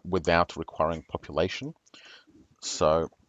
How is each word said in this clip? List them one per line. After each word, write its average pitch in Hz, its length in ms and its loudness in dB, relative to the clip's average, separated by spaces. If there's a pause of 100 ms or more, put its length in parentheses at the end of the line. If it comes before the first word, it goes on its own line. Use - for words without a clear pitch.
without 87 520 2
requiring 80 520 -4
population. 92 680 -4 (840)
So, 80 480 2 (200)